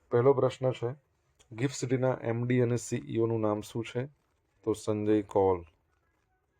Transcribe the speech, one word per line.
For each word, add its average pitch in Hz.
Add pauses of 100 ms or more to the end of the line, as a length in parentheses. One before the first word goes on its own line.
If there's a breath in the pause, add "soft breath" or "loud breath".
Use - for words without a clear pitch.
(100)
પહેલો 123
પ્રશ્ન 127
છે, 120 (580)
ગિફ્ટ 131
સિટીના 127
એમ 117
ડી 127
અને 120
સી 120
ઈ -
ઓ 113
નું 113
નામ 107
શું 113
છે? 123 (580)
તો 110
સંજય 107
કૌલ. 95 (960)